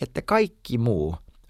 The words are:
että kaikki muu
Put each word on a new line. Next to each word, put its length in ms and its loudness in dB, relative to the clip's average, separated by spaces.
että 220 -6
kaikki 560 0
muu 380 0